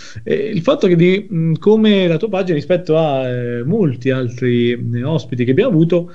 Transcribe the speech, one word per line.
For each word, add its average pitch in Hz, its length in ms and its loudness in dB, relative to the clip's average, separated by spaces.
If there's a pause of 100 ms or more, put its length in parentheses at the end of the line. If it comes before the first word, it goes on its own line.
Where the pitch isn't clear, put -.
(240)
è - 100 -6
il - 280 -2
fatto 240 260 0
che 175 80 4
di, 185 360 2
mm, 165 240 0
come 208 520 4
la 165 100 2
tua 220 120 -4
pagina 185 260 -2
rispetto 160 420 0
a, 135 300 0
eh, 120 360 -4
molti 131 480 0
altri, 120 680 0
mm, 120 280 -6
ospiti 139 380 -4
che 120 80 2
abbiamo 220 200 2
avuto, 170 440 2